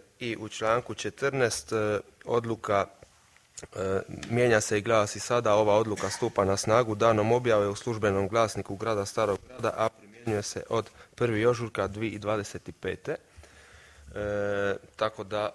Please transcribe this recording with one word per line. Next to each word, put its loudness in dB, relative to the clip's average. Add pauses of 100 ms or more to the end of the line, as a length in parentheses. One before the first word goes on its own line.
(200)
i -6
u -10
članku 0
četrnaest, -2
e, 0 (260)
odluka, 0 (880)
e, 0 (280)
mijenja 4
se 0
i 0
glasi 2
sada: 2
"Ova 6
odluka 0
stupa 0
na 2
snagu 2
danom 4
objave 4
u -2
Službenom 0
glasniku 0
grada -2
Starog 0
Grada, -4
a 2
primjenjuje -6
se -8
od -2 (260)
prvi 0
ožujka 0
dvije -4
i -8
dvadeset -6 (120)
pete." -6 (1000)
E, -2 (200)
tako -2
da -4